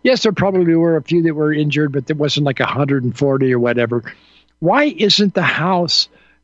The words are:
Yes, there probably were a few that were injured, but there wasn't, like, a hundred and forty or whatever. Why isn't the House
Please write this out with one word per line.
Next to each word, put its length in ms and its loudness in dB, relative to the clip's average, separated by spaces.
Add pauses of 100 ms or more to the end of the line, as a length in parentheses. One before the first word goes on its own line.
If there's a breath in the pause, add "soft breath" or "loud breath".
Yes, 200 2
there 100 2
probably 420 2
were 220 2
a 40 -2
few 200 0
that 120 0
were 200 0
injured, 400 0
but 140 -4
there 100 -4
wasn't, 280 0
like, 140 -2
a 60 2
hundred 400 -2
and 120 -4
forty 360 2
or 40 0
whatever. 460 0 (560 loud breath)
Why 380 2
isn't 360 2
the 100 -2
House 640 -2 (340 soft breath)